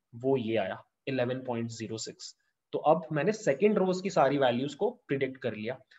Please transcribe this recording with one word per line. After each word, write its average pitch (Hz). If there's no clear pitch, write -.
वो 135
ये 110
आया, 95
इलेवन 127
पॉइंट 117
ज़ीरो 113
सिक्स। -
तो -
अब 170
मैंने 156
second -
रोज 185
की 190
सारी 143
values 131
को -
predict 135
कर 117
लिया। 107